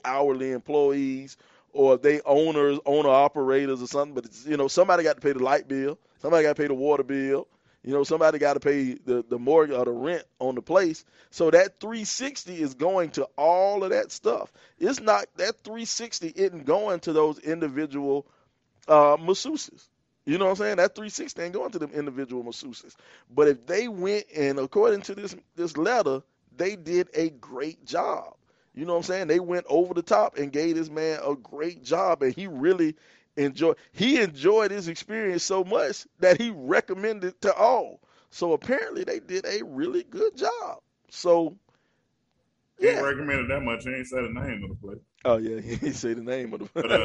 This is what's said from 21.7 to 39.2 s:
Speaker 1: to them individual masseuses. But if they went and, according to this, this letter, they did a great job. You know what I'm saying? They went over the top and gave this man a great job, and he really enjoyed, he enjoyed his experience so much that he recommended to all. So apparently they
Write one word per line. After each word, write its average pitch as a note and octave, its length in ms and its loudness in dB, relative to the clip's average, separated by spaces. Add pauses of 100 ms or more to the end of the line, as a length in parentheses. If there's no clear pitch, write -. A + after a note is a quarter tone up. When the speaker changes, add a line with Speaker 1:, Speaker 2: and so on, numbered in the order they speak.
Speaker 1:
to F#3 80 -6
them D3+ 100 -8
individual C3 540 -8
masseuses. A#2+ 500 -16 (400)
But D3 140 6
if B2 180 2
they G3+ 220 -2
went G3+ 380 -4 (100)
and, C#3 240 0
according G3+ 420 2
to G3 140 -12
this, G3+ 180 -12 (220)
this E3+ 200 -6
letter, D#3+ 460 0 (340)
they F#3+ 200 -2
did F3 380 -2
a D#3+ 160 0
great C#3 540 -12
job. D3 500 -4 (400)
You C#3 100 -10
know F3 80 -4
what E3+ 60 2
I'm E3+ 60 -6
saying? F#3 220 -4
They D#3+ 140 4
went F3 280 -4
over F3+ 240 4
the E3+ 100 -4
top - 360 2
and C#3+ 140 -4
gave D#3+ 240 0
this D#3+ 120 -4
man D#3 380 -4
a C#3+ 80 0
great C#3+ 480 -10
job, E3 400 0
and C3 100 2
he F#3+ 140 -8
really D#3+ 480 0 (420)
enjoyed, C#3 400 0 (160)
he B3 280 2
enjoyed G3 500 2
his G3 180 -6
experience F#3 540 -4
so F#3+ 220 -2
much F3+ 420 -2 (140)
that F3+ 200 6
he A#3 100 -4
recommended F#3+ 920 -4
to G3 120 2
all. G#3+ 460 2 (300)
So E3+ 220 -2
apparently C4 520 -2
they - 160 -6